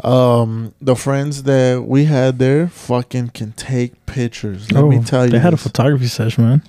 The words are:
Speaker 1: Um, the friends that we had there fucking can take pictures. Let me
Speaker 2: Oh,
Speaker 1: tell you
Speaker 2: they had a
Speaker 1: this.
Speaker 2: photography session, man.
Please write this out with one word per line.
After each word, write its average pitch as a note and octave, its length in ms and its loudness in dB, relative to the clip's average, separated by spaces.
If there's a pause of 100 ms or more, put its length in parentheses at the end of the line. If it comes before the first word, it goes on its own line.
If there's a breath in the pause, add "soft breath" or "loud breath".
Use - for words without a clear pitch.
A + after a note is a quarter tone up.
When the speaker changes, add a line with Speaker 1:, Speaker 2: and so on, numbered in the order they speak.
Speaker 1:
Um, A#2 760 0
the C3 160 0
friends C#3 480 -4
that B2+ 420 0
we C#3 200 2
had C3 340 0
there C#3 300 2
fucking B2 600 -6
can A2 240 -12
take B2 520 -6
pictures. A2 680 -8
Let C#3 140 6
me C3 140 4
Speaker 2:
Oh, A#2 40 0
Speaker 1:
tell B2+ 220 0
you B2 60 2
Speaker 2:
they A#2 80 4
had E3+ 140 4
a D3+ 40 2
Speaker 1:
this. - 60 -8
Speaker 2:
photography C3 440 0
session, A2+ 380 0
man. B2+ 240 2